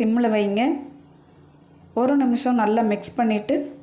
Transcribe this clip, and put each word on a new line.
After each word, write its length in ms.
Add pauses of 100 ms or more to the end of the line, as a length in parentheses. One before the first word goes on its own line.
சிம்மில் 360
வைங்க. 280 (1400)
ஒரு 220
நிமிஷம் 400
நல்லா 200 (100)
மிக்ஸ் 260
பண்ணிவிட்டு 360 (260)